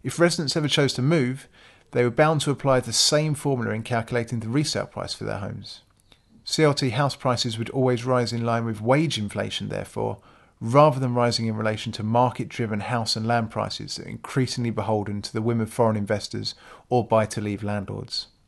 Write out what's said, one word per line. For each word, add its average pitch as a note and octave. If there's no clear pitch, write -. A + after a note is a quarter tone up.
If C3+
residents E3
ever D3+
chose C#3
to B2
move, C3+
they B2
were B2
bound D3+
to D3+
apply C3+
the A2+
same D3+
formula B2
in A2
calculating A#2
the A2
resale C3
price -
for -
their G#2
homes. G2+
C -
L D3
T C3
house C3+
prices A#2+
would A2+
always B2+
rise B2
in A#2
line A#2
with A2
wage C3+
inflation, G#2
therefore, G#2+
rather C3+
than B2+
rising A#2+
in A2
relation A2
to A2
market-driven A2+
house A2+
and A2
land A#2
prices G#2
that -
are -
increasingly A#2+
beholden G#2
to -
the A2+
whim A#2
of A2
foreign A2
investors G#2
or B2
buy-to-leave G#2
landlords. G2+